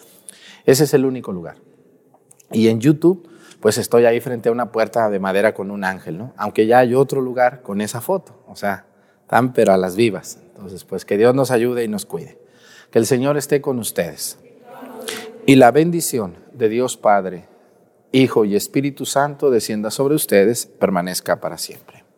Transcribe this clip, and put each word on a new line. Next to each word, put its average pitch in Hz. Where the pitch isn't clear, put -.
Ese 135
es 135
el 131
único 127
lugar. 85
Y 110
en 113
YouTube, 156
pues 107
estoy 120
ahí 117
frente 120
a 117
una 120
puerta 110
de 101
madera 98
con 98
un 101
ángel, 92
¿no? 123
Aunque 104
ya 117
hay 123
otro 135
lugar 127
con 101
esa 107
foto, -
o 98
sea, 101
están 123
pero 107
a 95
las 92
vivas. 98
Entonces, 92
pues -
que -
Dios 117
nos 131
ayude 120
y 113
nos 104
cuide. -
Que -
el 113
Señor 135
esté 143
con 139
ustedes. 87
Y 139
la 127
bendición 147
de 120
Dios 120
Padre, 92
Hijo 127
y 101
Espíritu 135
Santo 143
descienda 107
sobre 139
ustedes, 107
permanezca 90
para 82
siempre. -